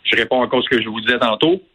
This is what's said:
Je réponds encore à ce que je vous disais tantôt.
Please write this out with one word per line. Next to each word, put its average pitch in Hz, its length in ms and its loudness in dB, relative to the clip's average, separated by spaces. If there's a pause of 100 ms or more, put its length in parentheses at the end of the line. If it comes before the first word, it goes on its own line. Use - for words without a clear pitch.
Je - 120 0
réponds 123 260 0
encore 123 180 0
à - 20 -4
ce 120 140 0
que 113 60 0
je 110 60 -6
vous 110 120 -8
disais 117 180 0
tantôt. 151 440 0 (120)